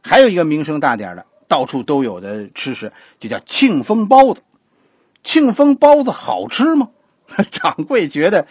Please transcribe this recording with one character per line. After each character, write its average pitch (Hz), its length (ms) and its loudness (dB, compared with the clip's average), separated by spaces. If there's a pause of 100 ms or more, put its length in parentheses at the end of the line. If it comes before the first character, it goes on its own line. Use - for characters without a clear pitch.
还 226 160 2
有 262 100 6
一 185 60 -2
个 170 100 0
名 151 200 -2
声 151 140 -6
大 131 160 0
点 104 140 -10
儿 87 60 -14
的， 90 100 -20 (220)
到 135 180 0
处 127 160 -8
都 139 220 -2
有 92 180 -8
的 101 300 -12
吃 127 240 -10
食， - 180 -14 (260)
就 117 80 -14
叫 104 120 -8
庆 196 440 0
丰 214 240 -2
包 262 280 6
子。 - 80 -20 (800)
庆 294 280 2
丰 285 240 2
包 294 280 4
子 240 80 -2
好 98 360 -8
吃 311 280 0
吗？ 254 160 0 (300)
<laughs> - 280 -6
掌 - 380 -6
柜 220 200 -2
觉 151 220 0
得 190 220 0